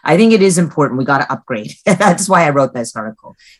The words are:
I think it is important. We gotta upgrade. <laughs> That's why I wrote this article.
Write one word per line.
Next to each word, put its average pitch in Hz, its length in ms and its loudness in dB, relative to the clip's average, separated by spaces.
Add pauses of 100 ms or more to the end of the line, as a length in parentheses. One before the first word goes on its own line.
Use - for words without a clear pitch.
I 151 100 2
think 226 160 4
it 214 100 4
is 190 160 2
important. 147 420 -2
We 131 40 -4
gotta 139 260 -2
upgrade. 117 500 -10
<laughs> - 60 -20
That's 190 440 0
why 175 160 2
I 147 60 2
wrote 135 220 0
this 120 220 -10
article. 110 400 -12 (240)